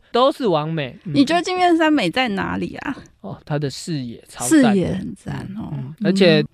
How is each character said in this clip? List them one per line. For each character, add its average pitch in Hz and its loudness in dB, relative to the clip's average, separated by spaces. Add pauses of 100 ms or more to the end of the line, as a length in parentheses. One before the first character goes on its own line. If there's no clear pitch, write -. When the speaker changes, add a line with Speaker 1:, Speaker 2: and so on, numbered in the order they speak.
(120)
Speaker 1:
都 254 4
是 277 -6
网 160 0
美。 151 -6 (100)
嗯。 156 -6
Speaker 2:
你 277 6
觉 320 0
得 349 2
金 370 -4
面 349 4
山 320 2
美 269 2
在 254 0
哪 180 -4
里 185 -6
啊？ - -8 (260)
Speaker 1:
哦， 98 -12 (100)
它 147 -4
的 147 -4
视 143 -6
野 117 -12
超 - -12
赞 311 6
的。 226 6
Speaker 2:
视 196 2
野 175 0
很 - -8
赞 - -10 (220)
哦。 - -10
Speaker 1:
嗯， 147 -8
嗯， 135 -10
Speaker 2:
嗯。 208 -4
Speaker 1:
而 190 4
且 165 4